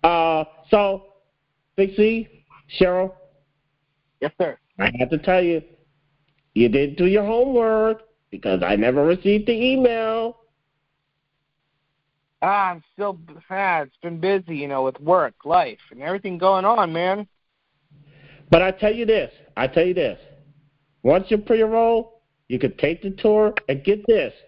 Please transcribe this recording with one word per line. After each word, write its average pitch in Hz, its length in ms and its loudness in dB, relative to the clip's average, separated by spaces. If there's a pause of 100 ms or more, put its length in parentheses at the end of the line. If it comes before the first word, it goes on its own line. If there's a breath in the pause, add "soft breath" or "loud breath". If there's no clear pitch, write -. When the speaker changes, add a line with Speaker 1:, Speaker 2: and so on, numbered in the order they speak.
Speaker 1:
Uh, 165 420 0 (260)
so, 196 380 0 (680)
Big 196 200 0
C, 220 480 -2 (360)
Cheryl? 185 320 2 (1080)
Speaker 2:
Yes, 147 180 -4
sir. 160 160 -2 (220)
Speaker 1:
I 190 200 -2
have 127 120 -2
to 160 80 -2
tell 180 240 2
you, 170 180 -2 (920)
you 117 160 4
didn't 139 260 0
do 180 80 0
your 202 220 2
homework 220 800 0 (260)
because 95 320 -4
I 92 140 0
never 127 280 2
received 196 440 2
the 240 40 0
email. 233 840 0 (2000)
Speaker 2:
Ah, 190 300 0
I'm 170 120 -12 (120)
still, 196 240 -6 (320)
ah, 185 320 -2
it's 135 200 -12
been 170 160 -10
busy, 180 380 -2
you 143 120 -8
know, 135 160 -2
with 131 140 -4
work, 151 360 0 (100)
life, 147 340 0 (120)
and 123 120 -20
everything 185 360 -8
going 185 260 2
on, 208 260 2
man. 185 380 -4 (1200 soft breath)
Speaker 1:
But 170 120 6
I 190 80 2
tell 208 240 -2
you 233 100 -6
this, 214 260 0 (280)
I 127 80 -2
tell 165 200 2
you 180 60 -2
this. 139 260 -2 (840)
Once 170 260 2
you 220 80 0
pre-roll, 226 880 0 (260)
you 127 100 -4
could - 200 -4
take 160 240 -2
the 196 80 -8
tour, 214 420 2 (160)
and 139 160 -4
get 208 220 -2
this. 180 260 0 (160)